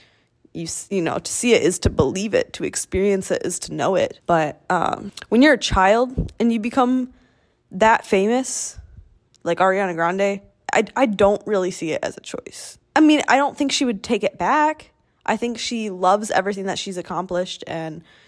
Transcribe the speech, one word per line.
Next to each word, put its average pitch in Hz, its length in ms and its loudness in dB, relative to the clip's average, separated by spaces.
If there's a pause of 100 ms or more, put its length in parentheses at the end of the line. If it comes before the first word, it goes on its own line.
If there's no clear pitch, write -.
(540)
you 170 100 -8
s-, - 260 -10
you 196 120 0
know, - 160 -2
to - 120 -8
see 240 240 0
it - 80 4
is 180 180 2
to - 100 0
believe 190 440 -2
it, - 200 0
to - 100 -8
experience 190 640 -2
it - 140 -2
is - 160 -6
to 156 140 -10
know 156 200 0
it. - 320 -2
But, 160 440 0
um, - 420 -2 (160)
when 233 140 4
you're 302 120 8
a - 40 0
child 226 840 2
and 233 120 2
you 226 80 -2
become 247 520 0 (580)
that 220 360 2
famous, 220 720 0 (640)
like 170 140 -2
Ariana 190 360 2
Grande, 190 460 -2 (320)
I, 226 120 2 (120)
I 262 100 4
don't 202 400 2
really 185 240 0
see 160 220 -6
it - 100 -4
as - 140 -6
a - 40 -18
choice. - 580 -14 (160)
I 311 60 4
mean, 302 280 6
I 240 80 6
don't 277 200 0
think 277 160 -2
she - 120 -2
would 226 180 -2
take 220 220 -2
it - 140 -4
back. 302 540 0 (320)
I 220 120 -2
think 233 220 -6
she 220 320 -6
loves 185 400 2
everything 190 360 -2
that 190 120 -4
she's 190 180 -10
accomplished, 180 720 -6
and 160 360 -8 (240)